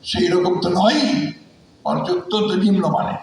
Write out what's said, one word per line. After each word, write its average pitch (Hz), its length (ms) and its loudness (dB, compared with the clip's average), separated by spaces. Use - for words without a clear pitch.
সেই 180 180 0
রকম 180 320 2
তো 175 80 -2
নয়, 202 320 2
বরঞ্চ 156 260 -4
অত্যন্ত 208 420 -2
নিম্নমানের। 185 720 0